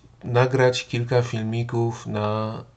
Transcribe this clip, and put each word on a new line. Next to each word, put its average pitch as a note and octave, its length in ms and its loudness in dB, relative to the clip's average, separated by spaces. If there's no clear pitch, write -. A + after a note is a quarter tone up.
nagrać B2+ 640 2
kilka A#2+ 360 0
filmików A#2 840 -4
na A2 580 -4